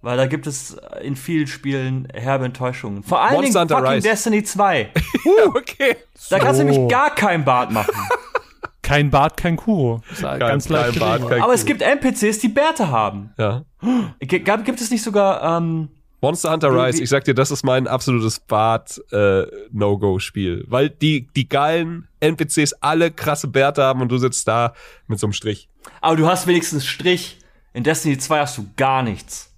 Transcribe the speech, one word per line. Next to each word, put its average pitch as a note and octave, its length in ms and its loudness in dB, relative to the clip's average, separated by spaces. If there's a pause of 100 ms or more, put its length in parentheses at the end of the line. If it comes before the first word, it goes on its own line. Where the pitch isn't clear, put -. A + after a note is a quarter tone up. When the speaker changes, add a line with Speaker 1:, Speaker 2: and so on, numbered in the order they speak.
Speaker 1:
Weil B2 160 -4
da C3+ 80 4
gibt C3+ 220 -4
es - 280 -10 (260)
in C#3 140 -6
vielen D#3 320 -2
Spielen C3 640 -4
herbe C3 320 -2
Enttäuschungen. B2 580 -6
Vor D3+ 180 0
allen B3 140 4
Speaker 2:
Monster A#3 240 2
Speaker 1:
Dingen - 20 4
Speaker 2:
Hunter D#3 160 2
Speaker 1:
fucking C3 200 2
Speaker 2:
Rise. G3+ 120 0
Speaker 1:
Destiny G#3+ 340 0
zwei. F#3 520 0
Speaker 2:
<laughs> D#3 60 2 (540)
Okay. - 400 0 (340)
Speaker 1:
Da F#3+ 100 2
kannst - 220 4
du C#3 40 4
Speaker 3:
So. C#3+ 60 4
Speaker 1:
nämlich C3 200 4
gar C#4+ 240 2
keinen F3 300 0
Bart B2+ 260 2
machen. A2 220 0
Speaker 3:
<laughs> - 880 -8
Kein C#3+ 300 2
Bart, C#3+ 260 2
kein E3+ 180 0
Kuro. C3 460 0 (100)
Ist - 100 -10
ja C#3 100 -4
Speaker 2:
Kein, C3+ 80 -6
Speaker 3:
ganz A#2+ 280 0
leicht A#2+ 240 2
Speaker 2:
kein A#2 80 -2
Bart, A2 120 2 (100)
Speaker 3:
geregelt. A#2+ 100 -2
Speaker 2:
kein B2 120 2
Speaker 1:
Aber A#3+ 100 4
es A#3+ 80 2
Speaker 2:
Kuro. G#3+ 60 -2 (100)
Speaker 1:
gibt - 40 -4
N C#4 200 2
P C4 100 2
Cs, G#3+ 280 0
die A#3+ 100 2
Bärte C#4 400 2
haben. G#2 480 -2
Speaker 2:
Ja. A2+ 260 0 (560)
Speaker 1:
G-, E3+ 200 -2
gab, G3+ 260 0
gibt B3 160 -4
es A3+ 100 -4
nicht A3+ 120 0
sogar, G3 540 2
ähm, E3 300 -2 (340)
Speaker 2:
Monster D#3 300 -2
Hunter D#3+ 220 2
Speaker 1:
wie, B2+ 60 4
Speaker 2:
Rise, B2+ 200 2
Speaker 1:
wie - 40 -4
Speaker 2:
ich A#2 60 -6
sag C3+ 140 2
dir, C#3 100 2
das C3+ 160 2
ist C#3+ 140 -6
mein C3 240 2
absolutes A#2+ 540 -2
Bart, A2+ 600 -2 (120)
äh, G2 320 2 (260)
No-Go-Spiel. G2+ 960 -2
Weil C3+ 220 0
die, D3+ 460 -2
die B2+ 120 -2
geilen E3 600 -2 (120)
N D#3+ 160 2
P E3 100 -4
Cs D3+ 360 0
alle D#3+ 300 0
krasse D3 360 -4
Bärte C#3 360 2
haben C3 180 2
und B2 100 -2
du B2+ 60 0
sitzt B2 300 -2
da A#2+ 260 0 (340)
mit A2 120 -4
so A2 80 -2
einem G2+ 60 -4
Strich. - 360 -8 (320)
Speaker 1:
Aber E3 160 2
du D#3 100 4
hast F3+ 200 0
wenigstens E3 380 0
Strich. - 540 -4 (340)
In B2 100 -6
Destiny D3+ 360 0
zwei D3+ 200 -2
hast D3 180 -4
du G2+ 80 -10 (100)
gar C3+ 260 0
nichts. - 560 -8